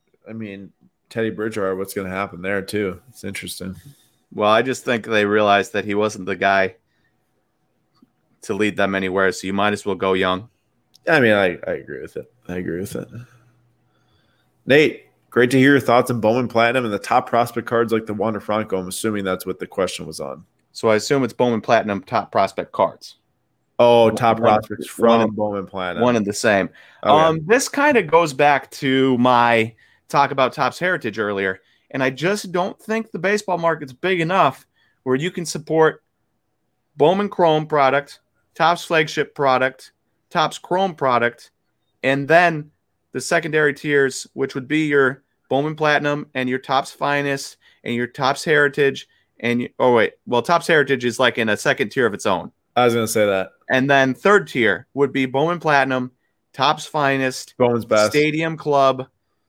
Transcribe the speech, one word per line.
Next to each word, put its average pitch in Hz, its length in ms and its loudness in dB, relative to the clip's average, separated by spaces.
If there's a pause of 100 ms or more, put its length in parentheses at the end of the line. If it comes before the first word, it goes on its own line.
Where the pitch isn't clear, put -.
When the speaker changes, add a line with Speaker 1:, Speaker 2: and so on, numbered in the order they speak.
(300)
Speaker 1:
I 110 40 -14
mean, 98 380 -14 (380)
Teddy 113 220 -2
Bridgewater, 104 440 -4
what's 98 180 -8
gonna 98 160 -6
happen 92 320 -6
there, 98 200 -2
too? 95 480 -6
It's - 140 -20
interesting. 95 520 -12 (560)
Speaker 2:
Well, 104 200 2
I 113 100 4
just 123 240 -4
think 117 200 -2
they 107 200 0
realized 101 480 2
that 101 120 -4
he 101 100 -4
wasn't 104 320 -4
the 98 80 -4
guy 95 400 0 (1700)
to 110 100 -6
lead 101 240 -2
them 98 160 0
anywhere, 95 380 0
so - 160 -8
you 95 60 -4
might 101 200 0
as 101 140 -8
well 98 80 -2
go 95 180 0
young. 92 360 -2 (600)
Speaker 1:
I 160 100 4
mean, 117 140 4
I, 95 240 2 (100)
I 92 60 -4
agree 69 280 -12
with 80 140 -14
it. - 160 -14 (160)
I 90 100 -8
agree 90 220 -6
with 98 160 -10
it. - 120 -10 (1600)
Nate, 139 400 2 (240)
great 123 180 4
to 135 80 2
hear 131 140 6
your 139 80 6
thoughts 123 320 4
on 120 100 -4
Bowman 117 260 2
Platinum 117 380 2
and 107 80 -4
the 98 60 -4
top 123 280 0
prospect 120 380 -2
cards 117 260 -2
like 113 140 -2
the 110 80 -8
Wander 104 260 -4
Franco. 104 380 -4
I'm 92 100 -6
assuming 104 380 -6
that's 92 220 -4
what 92 100 -6
the 90 80 -12
question 90 400 -4
was 78 140 -12
on. 67 260 -12 (280)
Speaker 2:
So - 160 0
I 110 60 4
assume 135 280 0
it's 113 100 -4
Bowman 120 280 0
Platinum 104 420 0
top - 280 -6
prospect 98 400 -2
cards. - 440 -4 (640)
Speaker 1:
Oh, 120 260 6
Speaker 2:
One, 110 100 2
Speaker 1:
top 113 240 2
Speaker 2:
one, 113 40 -2
Speaker 1:
prospects 107 560 -2
Speaker 2:
one 117 100 4
Speaker 1:
from 117 120 4
Speaker 2:
and, 107 140 -2
Speaker 1:
Bowman 101 300 -6
Platinum. 92 380 -6
Speaker 2:
one 123 120 2
and 107 100 -2
the 101 80 -4
same. 98 360 0 (340)
Speaker 1:
Okay. - 80 4
Speaker 2:
Um, 160 360 4
this 247 200 2
kinda 285 360 0
goes 165 280 2
back 143 400 2
to 135 460 0
my 120 560 4 (360)
talk 143 220 2
about 135 220 0
Topps - 260 -4
Heritage 147 400 -4
earlier, 98 420 -2 (300)
and 135 120 -4
I 131 60 0
just 175 420 -4
don't 180 300 -4
think 220 300 -6
the 202 80 -10
baseball 190 380 -2
market's 156 360 -4
big 180 260 -2
enough 165 480 0 (360)
where 131 120 0
you 156 160 -4
can 175 140 -8
support 156 580 0 (920)
Bowman 190 320 2
Chrome 156 360 2
product, 143 540 0 (340)
Topps 170 300 0
flagship 156 500 -2
product, 131 600 0 (360)
Topps 156 280 -2
Chrome 185 360 -2
product, 120 580 0 (520)
and 135 240 -2
then 160 440 2 (400)
the 131 100 -8
secondary 156 520 0
tiers, 139 600 -2
which 135 200 -4
would 127 140 -8
be 151 200 0
your 139 360 2 (260)
Bowman 147 260 -2
Platinum 147 600 0
and 127 120 -4
your 127 120 -2
Topps 139 320 -2
Finest 143 640 -4 (260)
and 120 120 -6
your 120 100 -2
Topps 135 380 -2
Heritage 143 640 0 (320)
and 120 220 -2
y-, - 80 -8 (100)
oh, 123 160 4
wait. 110 180 2 (140)
Well, 170 160 0
Topps 170 240 0
Heritage 135 380 2
is, 120 140 -4
like, 123 200 2
in 113 100 0
a 104 80 0
second 110 320 -2
tier 127 160 0
of 104 80 0
its 101 140 -8
own. 90 240 -2 (240)
Speaker 1:
I 123 100 4
was 120 80 4
gonna 113 140 0
say 107 180 2
that. 95 260 0 (180)
Speaker 2:
And 131 200 2
then 135 240 4
third 196 340 2
tier 110 460 0
would 139 180 0
be 139 140 -2
Bowman 151 340 -2
Platinum, 135 520 0 (420)
Topps 151 320 0
Finest, 135 720 -2
Speaker 1:
Bowman's 120 280 0
Best. 107 260 2
Speaker 2:
Stadium 156 460 0
Club, 135 500 0 (420)